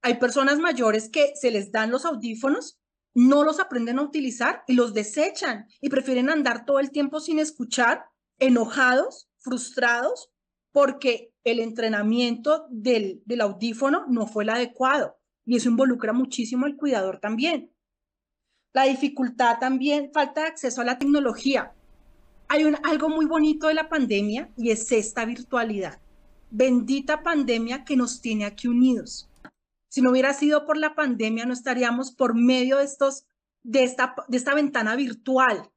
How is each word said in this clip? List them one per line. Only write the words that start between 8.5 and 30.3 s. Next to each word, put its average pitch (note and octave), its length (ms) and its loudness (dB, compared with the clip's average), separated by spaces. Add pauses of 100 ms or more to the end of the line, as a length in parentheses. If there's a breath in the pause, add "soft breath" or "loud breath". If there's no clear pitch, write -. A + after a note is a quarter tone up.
frustrados, B3 920 -4 (420)
porque C4+ 600 0 (120)
el A#3 160 0
entrenamiento A#3 1080 0
del, A3 560 -2
del A#3 160 -2
audífono A#3 680 -2
no A3+ 180 0
fue G#3+ 160 -4
el G#3+ 80 -2
adecuado B3 680 -2 (260)
y A#3+ 120 0
eso B3 120 0
involucra A#3+ 440 2
muchísimo B3 540 -2
al C#4+ 100 -6
cuidador G#3 440 -2
también. A#3 500 -4 (1000)
La C4 120 2
dificultad C4 760 0
también, C#4 520 0
falta D4+ 300 0
de D#4+ 60 -2
acceso B3+ 320 -6
a A#3+ 40 -2
la B3 140 -2
tecnología. C4+ 760 0 (760)
Hay D4+ 160 2
un, D4+ 200 4
algo D#4 240 0
muy D#4 180 0
bonito D#4 420 2
de D#4 60 2
la D#4+ 140 -2
pandemia A3 680 -2
y A#3 140 -2
es A3 200 -2
esta A3+ 360 0
virtualidad. A3+ 760 -6 (500)
Bendita C4 720 0
pandemia B3+ 640 -2
que C#4+ 120 -2
nos B3 240 -2
tiene G#3+ 260 -4
aquí G#3 200 -8
unidos. B3 640 0 (600)
Si - 120 -2
no B3+ 100 6
hubiera C4 220 4